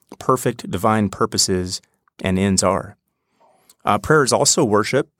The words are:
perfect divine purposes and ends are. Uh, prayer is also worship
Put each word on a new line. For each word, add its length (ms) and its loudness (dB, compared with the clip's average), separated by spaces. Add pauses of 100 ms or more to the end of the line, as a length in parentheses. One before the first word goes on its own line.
(200)
perfect 500 -2
divine 400 0
purposes 720 -2 (420)
and 140 0
ends 240 2
are. 340 -2 (880)
Uh, 140 2
prayer 260 2
is 100 -2
also 300 2
worship 460 0 (100)